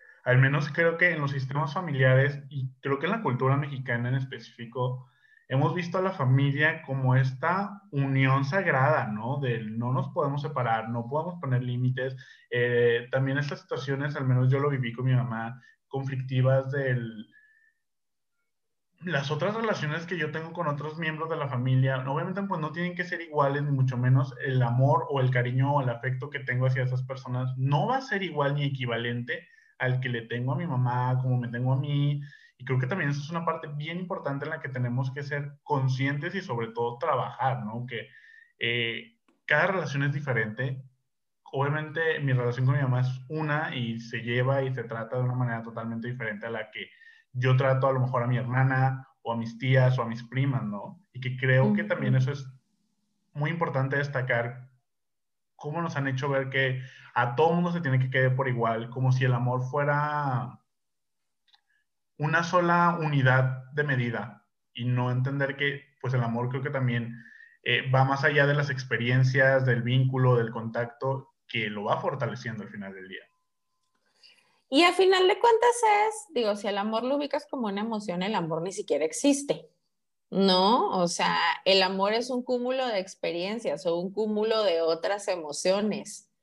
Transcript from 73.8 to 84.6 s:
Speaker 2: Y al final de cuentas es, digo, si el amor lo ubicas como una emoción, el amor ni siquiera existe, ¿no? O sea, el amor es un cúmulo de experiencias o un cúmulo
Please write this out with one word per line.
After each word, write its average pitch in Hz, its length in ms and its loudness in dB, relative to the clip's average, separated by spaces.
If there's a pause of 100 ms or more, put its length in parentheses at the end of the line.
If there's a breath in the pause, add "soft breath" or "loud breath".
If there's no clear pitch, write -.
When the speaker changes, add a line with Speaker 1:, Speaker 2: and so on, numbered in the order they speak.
Speaker 2:
Y 285 140 6
al 349 100 6
final 370 340 6
de 415 120 2
cuentas 480 360 6 (320)
es, 440 80 -4 (180)
digo, 220 220 2
si 208 120 -6
el 202 100 -2
amor 220 260 -2
lo 262 120 0
ubicas 285 340 -4
como 247 180 -4
una 202 140 -2
emoción, 208 400 -4
el 208 140 -2
amor 165 260 -2
ni 185 100 -4
siquiera 156 320 0
existe, - 640 0 (600)
¿no? 196 600 4 (100)
O 175 80 2
sea, 175 320 0 (260)
el 190 160 6
amor 190 320 2
es 247 160 -2
un 247 140 -4
cúmulo 254 420 -2
de 220 140 -2
experiencias 185 880 -4
o 170 100 0
un 180 140 -4
cúmulo 214 500 0